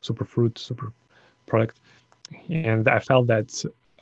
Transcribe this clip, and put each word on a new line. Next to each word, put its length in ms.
super 240
fruit, 320
super 340
product. 340
And 380
I 120
felt 280
that 360